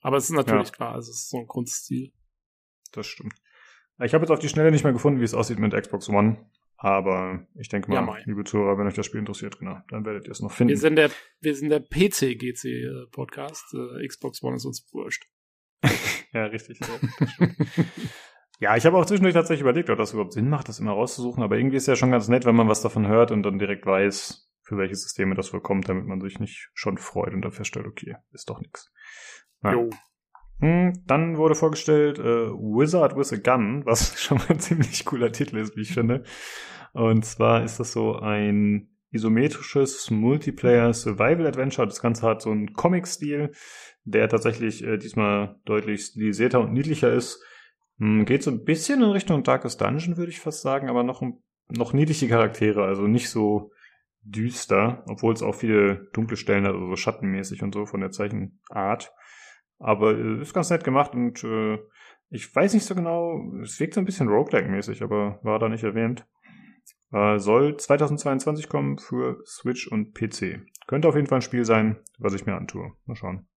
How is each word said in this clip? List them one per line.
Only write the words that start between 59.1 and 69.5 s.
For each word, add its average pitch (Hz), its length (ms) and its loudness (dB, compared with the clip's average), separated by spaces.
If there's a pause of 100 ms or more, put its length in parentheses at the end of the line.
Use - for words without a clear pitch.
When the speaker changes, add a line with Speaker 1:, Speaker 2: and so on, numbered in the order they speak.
Speaker 2:
Aber, 107 380 2
äh, 113 240 -4
ist 147 120 -12
ganz 175 180 -2
nett 170 140 0
gemacht 139 300 0
und, 120 300 -4
äh, 110 340 -2 (500)
ich - 260 -14
weiß 196 200 4
nicht 208 100 4
so 190 100 -6
genau, 170 460 -2 (220)
es - 180 -12
wirkt 156 140 -4
so 208 60 0
ein 185 40 0
bisschen 185 240 -2
Roguelike-mäßig, 104 720 0
aber 104 400 -2
war 110 160 0
da 113 100 0
nicht 113 160 -4
erwähnt. 113 420 -2 (840)
Äh, 104 260 2
soll 123 380 4
zweitausendzweiundzwanzig 147 920 0
kommen 139 300 -2
für 127 460 -6
Switch - 440 -6